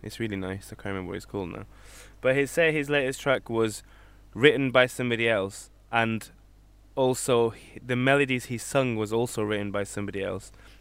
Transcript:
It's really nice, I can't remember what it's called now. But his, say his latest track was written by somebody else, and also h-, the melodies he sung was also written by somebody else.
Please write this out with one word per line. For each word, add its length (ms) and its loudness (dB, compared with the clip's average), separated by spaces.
It's 180 -12
really 160 -4
nice, 340 -6
I 60 -16
can't 160 -10
remember 200 -6
what 40 -6
it's 80 -12
called 240 -6
now. 160 -12
But 160 2
his, 140 2
say 220 4
his 180 -2
latest 320 0
track 260 0
was 340 0
written 360 6
by 160 8
somebody 440 0
else, 400 -2
and 380 0
also 600 2
h-, 320 -20
the 100 0
melodies 500 2
he 120 -6
sung 380 0
was 180 -2
also 280 -2
written 280 -2
by 140 -4
somebody 380 -8
else. 300 -8